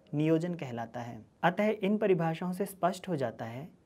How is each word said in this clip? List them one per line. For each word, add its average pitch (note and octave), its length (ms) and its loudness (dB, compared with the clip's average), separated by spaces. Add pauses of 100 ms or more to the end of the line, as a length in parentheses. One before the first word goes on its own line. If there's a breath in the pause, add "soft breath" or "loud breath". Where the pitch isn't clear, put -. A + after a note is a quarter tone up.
(140)
नियोजन D#3+ 400 2
कहलाता B2 460 -8
है। A#2 240 -10 (180)
अतः F3+ 260 4 (140)
इन G3+ 160 2
परिभाषाओं F3+ 540 2
से F#3+ 140 -2
स्पष्ट F#3+ 420 -2
हो F3 80 0
जाता B2 280 -4
है B2 240 -10 (160)